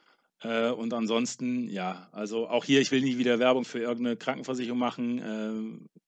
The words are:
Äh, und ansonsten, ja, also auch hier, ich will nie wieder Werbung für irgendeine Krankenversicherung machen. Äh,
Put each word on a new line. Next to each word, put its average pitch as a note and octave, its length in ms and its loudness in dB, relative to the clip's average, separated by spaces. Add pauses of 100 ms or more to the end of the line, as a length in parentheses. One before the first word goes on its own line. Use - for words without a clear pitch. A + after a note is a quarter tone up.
(420)
Äh, A#2 300 0
und A#2 220 -4
ansonsten, A#2+ 760 0
ja, F#2 420 -6
also G#2+ 380 -4
auch A#2+ 160 2
hier, C#3 160 8
ich B2+ 100 2
will C3+ 100 4
nie C3 160 0
wieder B2 220 4
Werbung B2+ 240 6
für A#2+ 160 -6
irgendeine A#2 380 -2
Krankenversicherung B2+ 600 -4
machen. A#2+ 420 -2
Äh, A2 680 -6 (200)